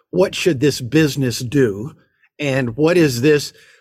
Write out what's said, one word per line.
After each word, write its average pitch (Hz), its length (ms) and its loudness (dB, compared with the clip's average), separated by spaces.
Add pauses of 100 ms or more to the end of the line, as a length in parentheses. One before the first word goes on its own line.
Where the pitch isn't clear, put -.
(100)
what 180 240 0
should 147 260 -2
this 139 200 0
business 135 600 0
do? 120 540 -2 (440)
And 131 380 -2
what 160 200 2
is 139 240 2
this, 147 320 2 (280)